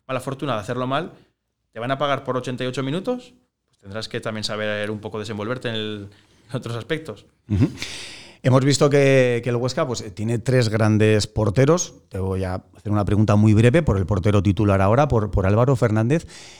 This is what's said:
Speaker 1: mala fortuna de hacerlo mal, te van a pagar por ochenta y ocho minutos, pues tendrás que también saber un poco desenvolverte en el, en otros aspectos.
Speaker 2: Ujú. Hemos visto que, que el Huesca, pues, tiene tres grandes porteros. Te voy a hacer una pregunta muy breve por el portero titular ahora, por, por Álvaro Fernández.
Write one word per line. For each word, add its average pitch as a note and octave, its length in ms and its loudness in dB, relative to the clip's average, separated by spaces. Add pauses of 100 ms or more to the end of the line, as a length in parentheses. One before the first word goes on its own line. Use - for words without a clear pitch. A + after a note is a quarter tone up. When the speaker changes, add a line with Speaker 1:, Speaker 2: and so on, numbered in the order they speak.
Speaker 1:
mala C3 120 -6
fortuna C3+ 340 -6
de G#2+ 60 -4
hacerlo B2+ 280 -6
mal, D#3 240 -4 (580)
te - 100 -16
van B2 100 -4
a C3+ 80 -2
pagar C#3+ 260 -2
por B2+ 120 -4
ochenta B2+ 280 -6
y - 20 -4
ocho B2+ 160 -6
minutos, F#3+ 520 -6 (300)
pues - 140 -20
tendrás G2+ 300 -12
que A#2+ 120 -8
también G#2+ 240 -6
saber G#2+ 460 -4
un G#2+ 100 -6
poco G#2+ 180 -10
desenvolverte G#2+ 500 -8
en A2+ 60 -6
el, G#2+ 340 -8 (420)
en C#3 60 -6
otros A#2 200 -8
aspectos. A2+ 500 -10 (220)
Speaker 2:
Ujú. G#2+ 200 2 (760)
Hemos B2+ 180 4
visto C#3 280 2
que, C3+ 520 4
que B2+ 60 -6
el A#2+ 80 0
Huesca, B2+ 300 -2
pues, A2+ 280 -8
tiene A2+ 240 -2
tres B2 300 2
grandes G#2+ 580 4
porteros. C3+ 680 2 (160)
Te G2 80 -8
voy F#2+ 260 -2
a F#2 120 -4 (200)
hacer G2+ 160 -6
una G#2 140 2
pregunta G#2 300 4
muy G#2+ 180 6
breve B2 280 6
por A2+ 140 0
el F#2+ 80 0
portero G2+ 380 2
titular G2 400 2
ahora, B2 260 4
por, G#2+ 220 0
por F#2+ 160 0
Álvaro A#2+ 300 4
Fernández. A#2 500 0 (340)